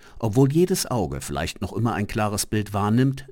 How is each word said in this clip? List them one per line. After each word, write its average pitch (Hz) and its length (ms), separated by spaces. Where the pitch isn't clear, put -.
Obwohl 131 320
jedes 175 380
Auge 71 320
vielleicht 73 400
noch 98 120
immer 107 200
ein 98 140
klares 107 380
Bild 104 280
wahrnimmt, 117 580